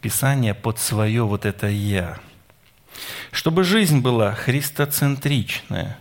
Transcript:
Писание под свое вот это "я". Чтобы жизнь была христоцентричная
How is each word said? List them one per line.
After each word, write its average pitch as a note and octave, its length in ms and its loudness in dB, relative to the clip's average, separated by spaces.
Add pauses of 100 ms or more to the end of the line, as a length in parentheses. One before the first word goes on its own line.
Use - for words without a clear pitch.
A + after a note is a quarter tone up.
Писание B2+ 540 0
под - 240 -4
свое A2 480 0
вот G2+ 180 -2
это G#2 240 -2
"я". G2+ 500 -2 (1120)
Чтобы E3+ 320 0
жизнь F3+ 380 4
была A2+ 320 2
христоцентричная C3+ 1700 -2